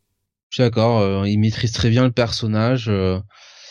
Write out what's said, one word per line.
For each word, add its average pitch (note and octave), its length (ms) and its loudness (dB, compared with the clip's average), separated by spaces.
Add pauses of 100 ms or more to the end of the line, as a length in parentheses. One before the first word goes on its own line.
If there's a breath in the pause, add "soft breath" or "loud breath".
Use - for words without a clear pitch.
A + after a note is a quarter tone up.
(500)
Je - 60 -12
suis C3 60 0
d'accord, A#2 380 2
euh, G2 280 0
il G#2 100 0
maîtrise A2 340 0
très - 180 0
bien B2 140 4
le B2+ 80 2
personnage, A2+ 760 -2
euh, F#2+ 300 0 (520 loud breath)